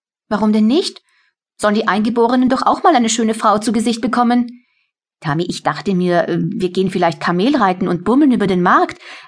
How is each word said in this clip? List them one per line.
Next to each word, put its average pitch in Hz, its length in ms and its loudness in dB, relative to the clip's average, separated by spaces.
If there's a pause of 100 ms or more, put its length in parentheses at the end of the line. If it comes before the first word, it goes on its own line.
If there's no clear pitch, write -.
(280)
„Warum 214 260 0
denn 214 120 2
nicht? 277 360 -2 (560)
Sollen 208 180 0
die 220 120 -2
Eingeborenen 233 600 2
doch 254 160 -2
auch - 160 0
mal 359 140 4
eine 226 140 2
schöne 226 240 0
Frau 214 240 2
zu 214 140 -4
Gesicht 226 300 -2
bekommen?“ 240 640 0 (560)
„Tami, 160 300 -4
ich - 120 -8
dachte 147 320 -4
mir, 175 360 0
äh, 170 100 -2
wir 175 320 -4
gehen 185 180 -2
vielleicht 170 300 0
Kamelreiten 190 680 0
und 170 180 -4
bummeln 262 260 4
über 202 160 0
den 180 140 0
Markt, 247 400 0 (260)